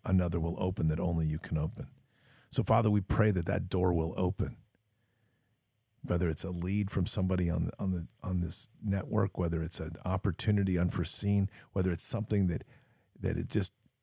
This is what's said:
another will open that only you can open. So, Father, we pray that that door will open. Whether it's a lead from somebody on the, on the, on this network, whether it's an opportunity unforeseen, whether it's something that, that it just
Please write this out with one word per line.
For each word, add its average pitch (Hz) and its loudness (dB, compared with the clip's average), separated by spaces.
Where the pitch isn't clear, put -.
another 87 2
will 85 -2
open 92 -2
that 78 0
only 82 0
you 78 -2
can - -4
open. 76 -4
So, 113 0
Father, 110 4
we 104 4
pray 107 2
that 90 0
that 92 0
door 92 2
will 80 0
open. 92 0
Whether 87 0
it's 80 -2
a 87 -6
lead 95 -2
from 95 0
somebody 92 0
on 82 0
the, - -4
on 95 -2
the, 85 -4
on 92 -2
this - -4
network, 101 0
whether 85 0
it's 80 -4
an 80 -6
opportunity 92 2
unforeseen, 98 0
whether 92 2
it's 82 -2
something 104 0
that, 87 -2
that 85 0
it - -4
just 101 0